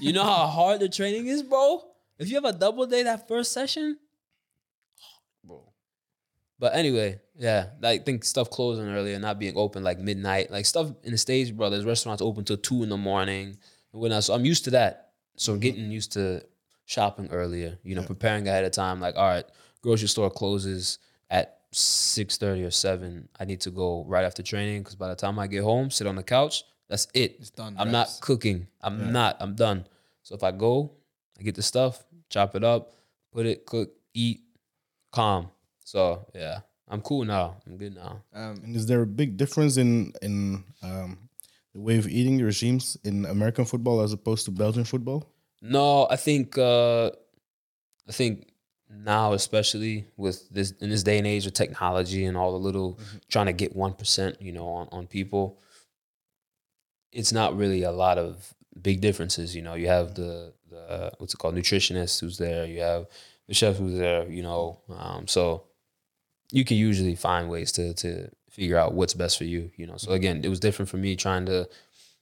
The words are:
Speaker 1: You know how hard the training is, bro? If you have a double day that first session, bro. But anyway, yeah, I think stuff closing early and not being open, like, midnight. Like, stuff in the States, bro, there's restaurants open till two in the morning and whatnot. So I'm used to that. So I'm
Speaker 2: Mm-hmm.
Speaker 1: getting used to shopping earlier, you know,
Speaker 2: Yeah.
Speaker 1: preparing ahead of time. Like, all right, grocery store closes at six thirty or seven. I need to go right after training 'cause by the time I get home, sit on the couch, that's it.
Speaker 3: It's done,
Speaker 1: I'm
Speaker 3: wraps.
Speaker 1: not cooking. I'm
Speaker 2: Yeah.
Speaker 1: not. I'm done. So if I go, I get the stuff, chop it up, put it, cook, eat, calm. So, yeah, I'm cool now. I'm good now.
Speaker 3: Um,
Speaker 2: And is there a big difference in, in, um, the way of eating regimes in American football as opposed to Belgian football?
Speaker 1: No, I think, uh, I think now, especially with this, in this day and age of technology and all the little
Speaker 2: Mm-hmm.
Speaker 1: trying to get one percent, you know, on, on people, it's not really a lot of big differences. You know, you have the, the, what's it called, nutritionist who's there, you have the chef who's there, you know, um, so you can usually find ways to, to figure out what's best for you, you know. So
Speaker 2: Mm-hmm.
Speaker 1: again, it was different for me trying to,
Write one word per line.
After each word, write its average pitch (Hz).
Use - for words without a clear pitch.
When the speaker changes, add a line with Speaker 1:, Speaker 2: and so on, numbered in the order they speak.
Speaker 1:
You 147
know 196
how 180
hard 175
the 190
training 202
is, 285
bro? 277
If 170
you 254
have 285
a 226
double 220
day 247
that 226
first 240
session, 294
bro. 82
But 120
anyway, 117
yeah, 107
I 117
think 127
stuff -
closing 117
early 101
and 101
not 104
being 98
open, 101
like, 90
midnight. 98
Like, 101
stuff 160
in 120
the 110
States, 131
bro, 107
there's 101
restaurants 110
open 104
till 104
two 123
in 107
the 101
morning 98
and 110
whatnot. 110
So 98
I'm 123
used 156
to 127
that. 120
So -
I'm 101
Speaker 2:
Mm-hmm. 101
Speaker 1:
getting 110
used 107
to 95
shopping 101
earlier, 87
you 95
know, 90
Speaker 2:
Yeah. 90
Speaker 1:
preparing 104
ahead 95
of 90
time. 92
Like, 90
all 95
right, 90
grocery 110
store 101
closes 95
at -
six -
thirty 95
or 87
seven. 90
I 95
need 92
to 95
go 87
right 92
after 90
training 104
'cause 101
by 95
the 90
time 101
I 101
get 98
home, 127
sit 104
on 95
the 95
couch, 135
that's -
it. 127
Speaker 3:
It's 113
done, 110
Speaker 1:
I'm 104
Speaker 3:
wraps. -
Speaker 1:
not -
cooking. 101
I'm 104
Speaker 2:
Yeah. 117
Speaker 1:
not. 120
I'm 101
done. 104
So -
if -
I 92
go, 120
I 98
get 101
the 104
stuff, 127
chop 101
it 101
up, 117
put 113
it, -
cook, 113
eat, 117
calm. 98
So, 95
yeah, 85
I'm 104
cool 139
now. 95
I'm 92
good 101
now. 92
Speaker 3:
Um, 107
Speaker 2:
And 117
is 110
there 120
a 110
big 107
difference 143
in, 120
in, 98
um, 95
the 101
way 113
of 98
eating 127
regimes 120
in 101
American 107
football 120
as 107
opposed 110
to 107
Belgian 107
football? 131
Speaker 1:
No, 139
I 131
think, 143
uh, 120
I 107
think 113
now, 107
especially 107
with 95
this, 98
in 101
this 104
day 104
and 104
age 104
of 95
technology 92
and 92
all 92
the 92
little 95
Speaker 2:
Mm-hmm. 104
Speaker 1:
trying 107
to 104
get 92
one 95
percent, -
you 95
know, 87
on, 87
on 87
people, 98
it's 113
not 104
really 95
a 87
lot 90
of 85
big 95
differences. 90
You 85
know, 82
you 85
have 87
the, 85
the, 85
what's -
it -
called, 82
nutritionist 90
who's 87
there, 85
you 85
have 85
the -
chef 101
who's 92
there, 87
you 87
know, 85
um, 90
so 85
you 131
can 117
usually 95
find 87
ways 85
to, 85
to 87
figure 87
out 82
what's 90
best 87
for 85
you, 85
you 85
know. 87
So 95
Speaker 2:
Mm-hmm. 95
Speaker 1:
again, 92
it 82
was 92
different 101
for -
me 95
trying 92
to, 92